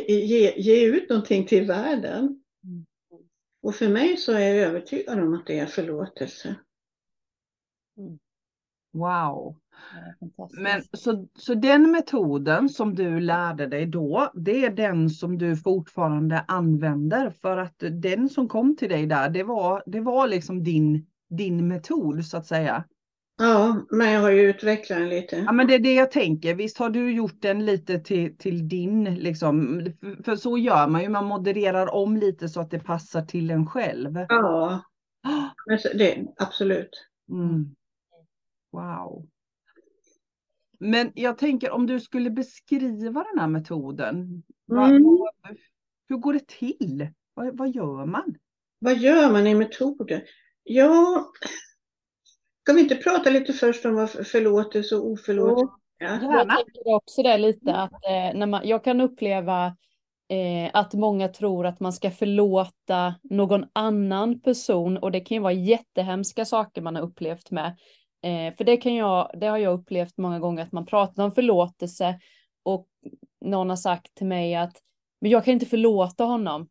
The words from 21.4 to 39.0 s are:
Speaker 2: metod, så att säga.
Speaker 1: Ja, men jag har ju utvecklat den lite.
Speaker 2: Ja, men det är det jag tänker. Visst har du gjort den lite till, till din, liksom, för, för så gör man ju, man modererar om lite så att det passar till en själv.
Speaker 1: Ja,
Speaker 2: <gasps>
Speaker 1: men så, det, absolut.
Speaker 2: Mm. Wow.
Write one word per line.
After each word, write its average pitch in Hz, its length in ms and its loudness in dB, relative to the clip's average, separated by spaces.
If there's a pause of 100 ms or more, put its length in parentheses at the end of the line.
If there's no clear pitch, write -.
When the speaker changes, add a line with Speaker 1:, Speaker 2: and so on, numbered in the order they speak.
Speaker 2:
metod, 165 560 -4
så 170 120 -10
att 160 100 -8
säga. 160 380 -2 (540)
Speaker 1:
Ja, 220 520 4
men 220 220 2
jag 214 80 2
har 202 100 4
ju 196 100 6 (100)
utvecklat 214 480 -2
den 175 100 -2
lite. 180 280 -4
Speaker 2:
Ja, 214 160 0
men 247 140 6
det 262 80 6
är 254 40 6
det 254 160 4
jag 262 160 4
tänker. 170 440 0
Visst 214 240 -6
har 233 120 -2
du 240 220 0
gjort 226 300 -4
den 208 220 0
lite 190 340 0
till, 170 400 -2
till 175 300 -4
din, 185 360 0
liksom, 165 800 -2 (160)
för, 202 220 -14
för 214 140 -2
så 240 220 -2
gör 175 300 4
man 160 140 0
ju, 202 60 -4
man 202 180 -2
modererar 190 680 -2
om 208 220 0
lite 190 320 -2
så 170 120 -8
att 160 100 -8
det 170 80 -6
passar 165 440 -6
till 165 280 -4
en 160 160 0
själv. 143 500 -6 (120)
Speaker 1:
Ja, 180 520 0 (420)
Speaker 2:
<gasps> 285 440 -6
Speaker 1:
men 214 120 0
så, - 160 -4
det, 202 300 2 (120)
absolut. 190 720 -4 (240)
Speaker 2:
Mm. 165 440 -2 (1000)
Wow. 170 540 -12 (1500)